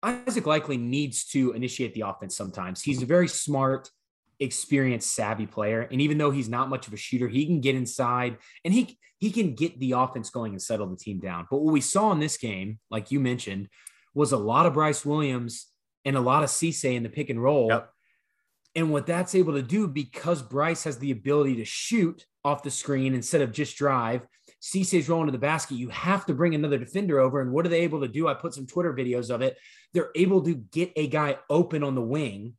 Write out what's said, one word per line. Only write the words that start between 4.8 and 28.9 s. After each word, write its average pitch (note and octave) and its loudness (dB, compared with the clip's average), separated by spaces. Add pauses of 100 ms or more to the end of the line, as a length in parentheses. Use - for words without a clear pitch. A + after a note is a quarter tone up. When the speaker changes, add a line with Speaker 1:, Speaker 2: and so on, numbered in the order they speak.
Speaker 1:
savvy G#2+ -2
player. A2 -2
And B2+ -2
even D3+ 2
though C#3+ 4
he's C3+ -2
not B2 -2
much C3 -6
of G#2 -14
a G#2+ -12
shooter, B2 -2
he C3 0
can E3 2
get C3+ 2
inside B2 -2 (260)
and F3+ 2
he, - 0 (200)
he G#3 0
can F#3 0
get D#3 -2
the B2+ 0
offense B2 -2
going A2+ -6
and F#2+ -10
settle G2+ -2
the F#2 -8
team G2 -8
down. F2 -8
But C3+ 0
what D#3 4
we D3 4
saw G3+ 2
in F3 2
this D3+ -2
game, G#2 -6 (100)
like A2 -4
you C#3 2
mentioned, G#2+ -2 (460)
was C#3+ 2
a C3 2
lot A#2 4
of D#3+ 4
Bryce D3+ 2
Williams C3+ -2 (380)
and C#3 0
a C3 2
lot B2+ 4
of C#3 0
Cisse D3 0
in A#2+ -2
the A2+ -6
pick C#3+ -6
and A#2 -4
roll. C3 4
Speaker 2:
Yep. A2+ 0 (840)
Speaker 1:
And E3 0
what C#3+ 0
that's F3+ -2
able E3+ 4
to C#3 0
do, F3+ 0
because D3 -4
Bryce C#3+ -2
has C#3+ -6
the C#3 -4
ability C3+ 2
to A2+ -6
shoot F3 -2 (200)
off C#3+ 0
the C#3+ -6
screen C3+ 0
instead B2+ 2
of C3 0
just - -4
drive, B2 0 (340)
Cisse's F3+ 0
rolling E3 2
to C#3+ 0
the B2+ -4
basket. C#3+ 0
You A#2+ -6
have F#3 -2
to D#3+ 0
bring D#3+ 2
another D3 0
defender D#3+ 0
over. C3 6
And B2+ -2
what E3 2
are - 2
they E3+ 4
able D#3 0
to C3 -2
do? D3+ 0
I C#3 0
put E3 -8
some C3 -12
Twitter E3+ -2